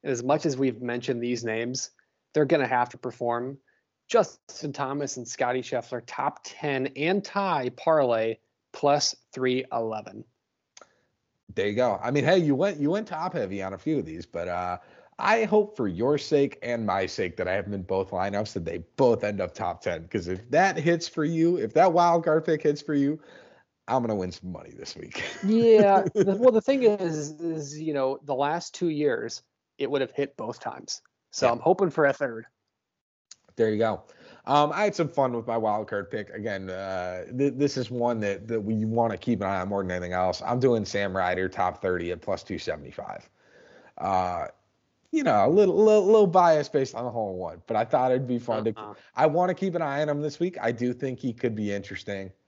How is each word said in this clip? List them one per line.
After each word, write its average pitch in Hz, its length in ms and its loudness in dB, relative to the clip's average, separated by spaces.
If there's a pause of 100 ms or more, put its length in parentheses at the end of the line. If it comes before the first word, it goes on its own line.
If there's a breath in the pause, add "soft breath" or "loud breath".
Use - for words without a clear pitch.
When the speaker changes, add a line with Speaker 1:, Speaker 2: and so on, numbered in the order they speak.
Speaker 1:
and 143 80 -4
as 120 120 -4
much 147 240 0
as 127 100 -2
we've 127 240 0
mentioned 120 400 -4
these 120 240 -4
names, 117 460 -4 (420)
they're 151 120 4
gonna 139 220 2
have 123 220 0
to - 80 -18
perform. 120 640 -6 (480)
Justin - 640 0
Thomas 139 460 -6
and 117 100 -12
Scotty 127 360 -2
Scheffler, 120 420 -6
top - 380 -6
ten 139 420 -4 (100)
and 180 300 0
tie 165 440 -2
parlay, 117 680 2 (340)
plus 147 440 2 (180)
three 127 380 0
eleven. 110 520 -6 (1300 soft breath)
Speaker 2:
There 101 100 0
you 104 80 -2
go. 113 300 0
I 123 80 -2
mean, 143 120 0
hey, 170 140 4
you 151 160 2
went, 165 260 0
you 147 120 0
went 208 160 -4
top 175 260 -8
heavy 98 300 -6
on 95 100 -6
a 92 60 -12
few 156 180 -4
of 92 80 -4
these, 82 220 -14
but, 87 200 -8
uh, 90 300 -4 (400 soft breath)
I 220 280 2
hope 208 300 2
for 110 120 -2
your 120 320 0
sake 143 420 0
and 117 240 -4
my 95 220 0
sake 90 300 -6
that 90 100 -4
I 92 60 -2
have 98 120 -4
them 104 80 -8
in 95 80 -6
both 95 300 -4
lineups, 101 420 -4
that 87 100 -6
they 85 200 -8 (120)
both 120 280 4
end 104 180 -4
up 90 140 -6
top 87 260 -6
ten. 85 260 -6
'Cause 87 200 -4
if 95 240 -6
that 175 260 2
hits 165 300 0
for 156 180 -4
you, 165 320 2
if 110 160 -4
that 180 180 6
wild 170 320 4
card 160 220 2
pick 156 160 0
hits 147 220 0
for 156 100 -4
you, 143 260 2 (680 loud breath)
I'm 123 160 0
gonna 110 100 -2
win 92 180 -2
some 90 200 -12
money - 180 -12
this - 260 -16
week. - 280 -10 (100)
<laughs> - 100 -10
Speaker 1:
Yeah. 214 600 8 (100)
The, 190 240 4
well, 247 140 8
the 220 100 4
thing 269 220 2
is, 165 480 2 (100)
is, 151 380 -6
you 156 160 -4
know, 135 280 0
the 139 120 -4
last 147 400 -4
two 175 140 -2
years, 147 520 -2 (380)
it 139 100 -2
would 139 120 0
have 127 100 -4
hit 139 260 -4
both 117 220 -8
times. - 420 -10 (300)
So - 160 0
Speaker 2:
Yeah. 117 60 4
Speaker 1:
I'm 120 60 -4
hoping 185 300 2
for 147 160 2
a 139 80 4
third. 117 320 -6 (1120)
Speaker 2:
There 110 120 4
you 107 80 0
go. 110 240 0 (440 loud breath)
Um, 147 280 4
I 190 100 -2
had 202 120 0
some 165 120 0
fun 131 240 0
with 117 160 -6
my 117 80 -2
wild 107 320 0
card 101 240 -6
pick. 107 200 -8
Again, 98 380 -8
uh, 92 540 -6 (140)
th-, 139 180 2
this 139 220 0
is 113 120 -4
one 120 300 -2
that, 101 300 -4
that 113 100 -2
we 107 240 -2
wanna 113 340 0
keep 117 220 -2
an 98 80 -2
eye 95 140 -2
on 95 80 -6
more 101 120 -2
than 92 100 -4
anything 90 200 -6
else. 90 340 0
I'm 123 140 0
doing 120 240 4
Sam 98 320 -4
Ryder, 92 320 0
top 90 340 -2
thirty 87 300 -2
at 87 80 -6
plus - 240 -6
two 90 140 -8
seventy-five. - 720 -10 (680 soft breath)
Uh, 90 500 -2 (640)
you 311 120 2
know, 110 240 6
a - 0 -
little, 185 300 6
little, 214 280 6
little 208 220 8
bias 165 400 6
based 135 280 0
on 123 100 -6
the 120 60 -6
hole 107 200 -4
in 90 60 -8
one, 85 280 -8
but 107 120 -2
I 117 80 2
thought 127 260 2
it'd 131 160 0
be 123 120 -2
fun 110 280 -2
Speaker 1:
Uh-uh. 107 260 -6
Speaker 2:
to, - 60 -20 (160 loud breath)
I 131 100 4
wanna 175 280 2
keep 185 200 -4
an 165 80 -2
eye 143 200 -2
on 151 80 0
him 147 120 -2
this 147 160 -6
week. 180 240 -4
I 120 120 0
do 120 180 -2
think 123 280 -6
he 127 120 -4
could 113 240 -2
be 104 160 -2
interesting. 98 580 -8 (180)